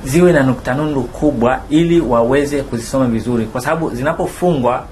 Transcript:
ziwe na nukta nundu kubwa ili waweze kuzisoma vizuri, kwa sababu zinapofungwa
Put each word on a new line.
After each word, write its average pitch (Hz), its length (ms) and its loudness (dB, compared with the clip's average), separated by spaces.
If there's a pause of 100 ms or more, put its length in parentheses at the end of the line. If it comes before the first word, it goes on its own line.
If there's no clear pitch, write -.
ziwe 170 300 4
na 143 100 4
nukta 131 300 0
nundu 147 300 -2
kubwa 127 560 0 (100)
ili 170 320 4
waweze 135 640 2
kuzisoma 127 420 -2
vizuri, 113 400 -2
kwa 120 160 -8
sababu 156 340 -2
zinapofungwa 143 960 -2